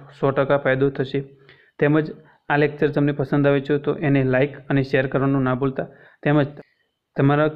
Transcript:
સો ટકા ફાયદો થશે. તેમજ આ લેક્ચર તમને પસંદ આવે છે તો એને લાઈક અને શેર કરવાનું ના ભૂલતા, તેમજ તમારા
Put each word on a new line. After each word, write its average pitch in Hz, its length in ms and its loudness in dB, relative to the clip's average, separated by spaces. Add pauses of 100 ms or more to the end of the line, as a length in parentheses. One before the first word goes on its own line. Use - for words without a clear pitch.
(200)
સો 139 120 0
ટકા 139 320 2
ફાયદો 135 320 2
થશે. 139 240 -4 (600)
તેમજ 151 280 2 (460)
આ 143 80 2
લેક્ચર 147 340 0
તમને 143 220 0
પસંદ 143 320 0
આવે 143 180 2
છે 147 80 0 (100)
તો 147 60 -2 (160)
એને 139 140 2 (120)
લાઈક 135 200 0 (160)
અને 139 200 0
શેર 135 220 0
કરવાનું 135 360 0
ના 127 120 0
ભૂલતા, 135 260 -4 (380)
તેમજ 147 160 2 (760)
તમારા 143 400 2